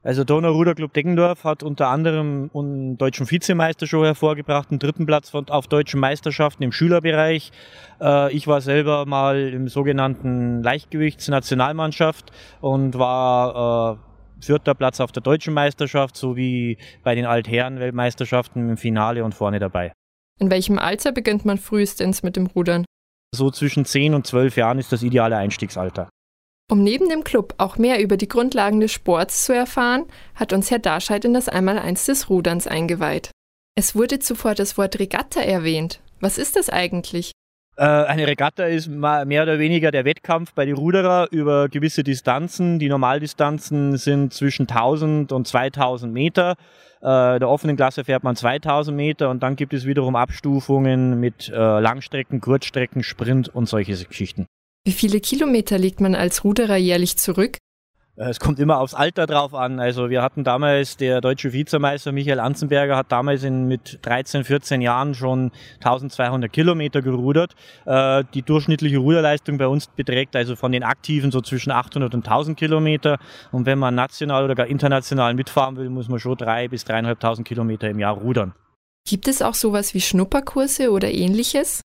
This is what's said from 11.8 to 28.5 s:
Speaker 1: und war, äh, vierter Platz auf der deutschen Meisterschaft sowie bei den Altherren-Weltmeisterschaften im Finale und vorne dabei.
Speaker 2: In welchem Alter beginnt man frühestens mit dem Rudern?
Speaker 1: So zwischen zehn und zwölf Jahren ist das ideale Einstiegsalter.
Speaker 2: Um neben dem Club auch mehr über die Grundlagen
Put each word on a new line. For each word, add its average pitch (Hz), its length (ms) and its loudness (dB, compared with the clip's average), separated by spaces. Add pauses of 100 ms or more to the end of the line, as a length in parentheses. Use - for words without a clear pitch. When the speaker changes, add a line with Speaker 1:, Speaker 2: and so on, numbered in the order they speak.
Speaker 1:
und 135 380 0
war, 123 1040 2 (400)
äh, - 40 -20
vierter 147 300 0
Platz 127 260 0
auf 127 120 -2
der 120 100 -6
deutschen 156 320 0
Meisterschaft 143 640 0
sowie 123 640 -2 (240)
bei 120 100 2
den 120 140 0
Altherren-Weltmeisterschaften 123 1400 -2
im 113 100 -2
Finale 113 460 0
und 107 120 -4
vorne 101 240 -2
dabei. 90 340 -4 (460)
Speaker 2:
In 196 100 2
welchem 190 300 2
Alter 214 320 -2
beginnt 214 340 -2
man 202 140 0
frühestens 196 640 -2
mit 180 120 -4
dem 185 120 0
Rudern? 175 360 0 (520)
Speaker 1:
So 135 160 2
zwischen 143 320 0
zehn 147 300 2
und 143 120 0
zwölf 127 300 2
Jahren 120 240 2
ist 131 140 -4
das 117 100 -2
ideale 117 320 2
Einstiegsalter. 95 720 -4 (640)
Speaker 2:
Um 202 100 4
neben 269 280 2
dem - 160 -2
Club - 320 0
auch 190 200 -2
mehr 240 240 2
über 202 140 4
die 196 140 -4
Grundlagen 233 500 2